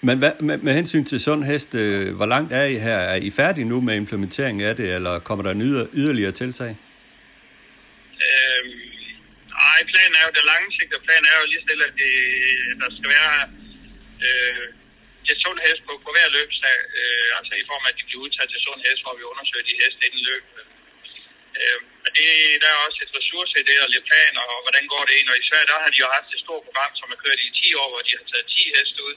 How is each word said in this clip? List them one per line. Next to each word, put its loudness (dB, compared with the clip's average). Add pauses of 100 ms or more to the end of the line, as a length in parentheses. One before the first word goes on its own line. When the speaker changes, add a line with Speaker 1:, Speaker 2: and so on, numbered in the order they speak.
Speaker 1:
Men 4
hvad, 4 (140)
med, -2
med 2
hensyn 0
til -2
Sund 0
Hest, -4 (120)
øh, -2
hvor -2
langt -2
er 2 (100)
I -6 (100)
her? 0 (140)
Er 0 (100)
I -10 (100)
færdige 0
nu 0 (100)
med 0
implementeringen -4
af -2
det, -2 (100)
eller -4 (140)
kommer -4
der -2
en -2
yder-, 0 (120)
yderligere 0
tiltag? -8 (1600)
Speaker 2:
Øhm, 0 (840)
nej, 6 (140)
planen 4
er 6
jo, -2
den 4
langsigtede -2
plan 4
er 6
jo 2
lige -4
stille, 0
at -12
det, 2 (680)
der -4
skal -8
være, 4 (920)
øh, 0 (600)
til 0
Sund -4
Hest 2
på, -10 (120)
på -14
hver 6 (100)
løbsdag, 0 (220)
øh, 0 (100)
altså -10
i -8
form -8
af, 0
at -8
de -8
bliver -12
udtaget -4
til -6
Sund -8
Hest, 2
hvor -10
vi -16
undersøger -6
de -4
heste 0
inden -4
løb. -6 (1160)
Øh, 0 (240)
men -2
det, 4 (340)
der 6
er 0
også -6
et -18
ressource -6
i -4
det, 4
og 0
lidt -4
plan, 6 (100)
og -10 (160)
hvordan 2
går -2
det 4
egentlig? 4
Og 2
i -2
Sverige, 4
der 2
har 2
de 4
jo 0
haft -6
et -8
stort -10
program, -4
som -14
har -12
kørt 2
i -4 (120)
ti 4 (140)
år, -2
hvor -6
de 0
har -18
taget -4
ti 2 (140)
heste 0 (100)
ud -8